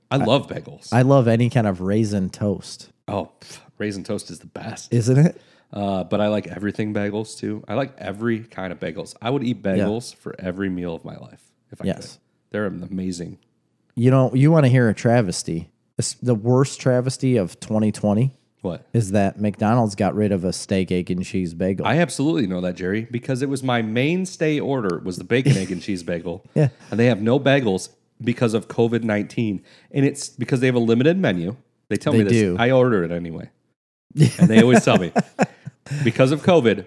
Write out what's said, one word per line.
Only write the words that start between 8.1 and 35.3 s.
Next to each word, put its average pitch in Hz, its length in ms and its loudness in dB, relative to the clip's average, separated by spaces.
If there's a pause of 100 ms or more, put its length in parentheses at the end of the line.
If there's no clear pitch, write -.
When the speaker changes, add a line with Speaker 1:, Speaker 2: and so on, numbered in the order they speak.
Speaker 1:
kind 92 320 -10
of 80 60 -14
bagels. 82 420 -10
I 113 80 -6
would 139 140 -2
eat 117 200 -4
Speaker 2:
Yeah. 98 120 -2
Speaker 1:
bagels 104 380 -2
for - 240 -14
every 92 320 -4
meal 87 240 -6
of 78 120 -14
my 78 100 -14
life - 380 -20 (180)
if - 100 -18
I 90 40 -8
Speaker 2:
Yes. - 280 -8
Speaker 1:
could. - 60 -20 (320)
They're 104 140 -4
amazing. 90 720 -8 (580)
Speaker 2:
You 123 160 4
know, 131 220 4
you 135 180 6
wanna 151 160 6
hear 123 220 6
a 101 40 2
travesty? 90 760 0 (280)
It's - 180 -6
the 123 200 0
worst 123 460 2
travesty 127 560 0
of 90 240 -2
twenty 107 320 0
twenty 110 420 0 (260)
Speaker 1:
What? 85 300 -8
Speaker 2:
is 107 200 0
that 98 280 0
McDonald's 107 560 0
got 95 180 0
rid 104 200 0
of 87 100 -2
a 90 80 -2
steak, 95 400 -2
egg, 90 180 -2
and 92 140 -4
cheese 90 300 -4
bagel. 92 340 -4
Speaker 1:
I 131 120 2
absolutely 151 480 -2
know 92 120 -4
that, 90 160 -4
Jerry, 98 340 -4
because 123 320 -6
it 143 60 -2
was 131 160 -6
my 123 180 0
mainstay 151 760 -2
order 104 460 -2
was 90 120 -8
the 85 60 -12
bacon, 131 320 2
egg, 95 160 -4
and 90 100 -6
cheese 90 220 -6
bagel. 85 460 -8
Speaker 2:
<laughs> - 40 -20
Yeah. 151 140 2 (220)
Speaker 1:
And 104 100 -2
they 117 60 4
have 110 160 2
no 120 180 2
bagels 127 500 0 (320)
because 117 320 0
of 107 140 -2
covid 117 360 0
nineteen. 104 580 -2 (300)
And 139 140 2
it's - 240 -2
because - 300 -4
they 131 80 2
have 123 80 2
a 120 40 2
limited 120 380 4
menu. 101 380 -2 (340)
They 104 80 0
tell 147 160 -2
me 113 60 6
Speaker 2:
They 107 60 4
Speaker 1:
this. 101 80 2
Speaker 2:
do. 101 260 2
Speaker 1:
I 120 120 2
order 123 340 4
it 82 60 -6
anyway. 85 440 -8
Speaker 2:
<laughs> - 580 -20
Yeah. 143 140 2 (120)
Speaker 1:
And 90 100 6
they 110 120 8
always 127 220 6
tell 113 140 4
me, 90 160 -2 (920)